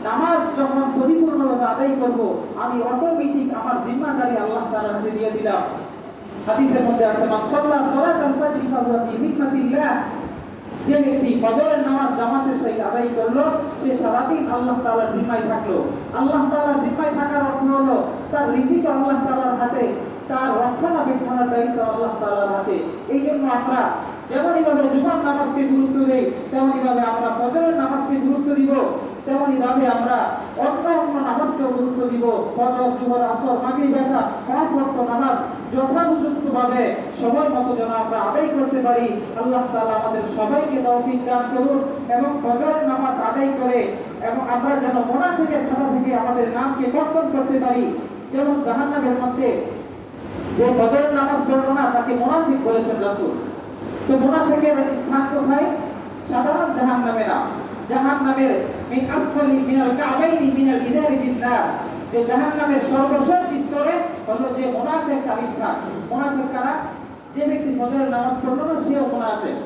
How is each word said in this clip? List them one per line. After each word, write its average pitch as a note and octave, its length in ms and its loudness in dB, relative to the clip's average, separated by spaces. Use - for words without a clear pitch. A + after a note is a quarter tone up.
নামাজ D#4+ 560 0
যখন C4+ 240 2
পরিপূর্ণভাবে C#4 640 4
আদায় C4+ 340 0
করব, A3+ 440 0
আমি A#3+ 260 -2
অটোমেটিক C#4+ 720 0
আমার A3+ 220 -2
জিম্মাদারি B3 520 0
আল্লাহ A3 340 -2
তাআলার G#3+ 220 -2
হাতে G#3+ 180 -2
দিয়ে G#3+ 200 -2
দিলাম। G#3 300 0
হাদিসের B3 360 4
মধ্যে A3+ 220 4
আছে, G#3+ 200 2
"মান - 260 0
সাল্লা - 260 2
সালাতাল C#4+ 600 2
ফাজরি D4 320 0
ফাহুয়া A#3+ 340 2
ফি A3+ 120 -4
যিম্মাতিল্লাহ।" C#4 760 0
যে C#4 60 4
ব্যক্তি C4 500 2
ফজরের C#4+ 360 2
নামাজ C4+ 380 0
জামাতের C4 460 0
সহিত A3 160 -2
আদায় A#3+ 360 0
করলো, A#3 280 2
সে C4 140 0
সারাদিন B3+ 540 0
আল্লাহ B3 320 0
তাআলার A3+ 300 0
জিম্মায় A#3 360 0
থাকলো। G3+ 340 0
আল্লাহ C#4 340 2
তাআলার D4 320 2
জিম্মায় D4+ 300 0
থাকার C#4+ 280 0
অর্থ C4+ 220 0
হলো C4+ 400 2
তার C#4+ 240 0
রিজিক C4 300 2
আল্লাহ C#4 400 2
তাআলার B3+ 340 0
হাতে, B3 280 0
তার C4 220 -2
রক্ষণাবেক্ষণের B3+ 1000 0
দায়িত্ব A#3 440 0
আল্লাহ A3+ 260 0
তাআলার G3+ 280 0
হাতে। G3 320 0
এই C#4 120 2
জন্য C#4 340 0
আমরা B3 380 0
যেমনইভাবে D4+ 540 2
জুমার C#4 420 2
নামাজকে C#4 380 0
গুরুত্ব C4+ 420 4
দেই, B3+ 260 2
তেমনইভাবে B3+ 500 2
আমরা A#3+ 280 0
ফজরের D#4+ 360 2
নামাজকে C#4 400 0
গুরুত্ব C#4+ 400 2
দিব, C#4 180 4
তেমনইভাবে C4 640 2
আমরা A#3 420 0
অন্য C#4+ 320 0
অন্য C#4+ 380 0
নামাজকেও C4 400 -2
গুরুত্ব B3 400 0
দিব। A#3 140 -2
ফজর, B3+ 340 0
জুমার, B3 220 0
আসর, A#3+ 400 0
মাগরিব, C4+ 320 0
এশা, - 260 2
পাঁচ C4+ 260 0
ওয়াক্ত B3+ 380 0
নামাজ B3 260 0
যথাযথভাবে C4+ 1200 0
সময় C#4+ 280 2
মতো B3 260 0
যেন A3+ 160 -2
আমরা A3 280 -2
আদায় D4+ 280 0
করতে C4+ 340 0
পারি। A#3+ 260 2
আল্লাহ B3+ 200 0
তাআলা A3 180 0
আমাদের A3 300 -2
সবাইকে C4 460 0
তৌফিক B3 420 0
দান B3 180 0
করুন C#4 240 2
এবং C#4+ 320 0
ফজরের D4 440 0
নামাজ C4 340 -2
আদায় C4+ 300 0
করে B3 180 2
এবং B3 280 -4
আমরা B3 260 0
যেন C4 200 0
মুনাফিকের D4+ 520 0
খাতা C4 280 0
থেকে B3+ 180 0
আমাদের A#3+ 320 0
নামকে B3+ 440 -2
কর্তন D#4 460 0
করতে C4 220 2
পারি। A#3+ 380 0
যেমন C#4+ 340 0
জাহান্নামের B3+ 580 0
মধ্যে B3 420 0
যে A#3 60 4
ফজরের B3+ 500 4
নামাজ C#4 380 2
পড়লো C4+ 220 2
না, C4+ 200 2
তাকে A#3+ 200 0
মুনাফিক C4+ 500 2
বলেছেন A3+ 400 0
রাসূল। G3+ 280 -2
তো C4 100 4
মুনাফিকের D4+ 580 4
স্থান C4+ 380 0
কোথায়? C#4 320 2
সাধারণ D4+ 440 0
জাহান্নামে A#3 540 2
না, - 180 0
জাহান্নামের C4+ 800 2
মিন C4 180 0
আসফালি C#4+ 440 2
মিনাল C4 360 4
কাবাইনি C#4+ 680 2
মিনাল C4+ 300 2
ইদারি D4 280 2
বিন B3+ 240 0
নার, A#3+ 240 2
যে A#3 140 2
জাহান্নামের D4 540 2
সর্বশেষ C#4+ 720 2
স্তরে D4 300 0
হলো B3 340 -2
যে B3+ 60 0
মুনাফিক D4 500 -2
তার A3 100 -2
স্থান। A3+ 380 -4
মুনাফিক C4+ 460 -2
কারা? C4 180 -2
যে D4 100 -2
ব্যক্তি C4+ 340 -2
ফজরের C4 300 0
নামাজ B3 360 -2
পড়লো D4 280 -2
না, D4+ 140 -2
সেও C#4 240 0
মুনাফিক। A3+ 440 -4